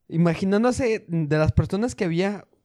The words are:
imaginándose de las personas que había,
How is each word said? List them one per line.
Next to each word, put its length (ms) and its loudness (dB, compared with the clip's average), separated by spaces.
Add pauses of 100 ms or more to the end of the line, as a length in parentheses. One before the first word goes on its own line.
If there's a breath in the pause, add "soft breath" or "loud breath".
imaginándose 1000 0
de 300 0
las 140 2
personas 420 0
que 120 -4
había, 420 -2 (180)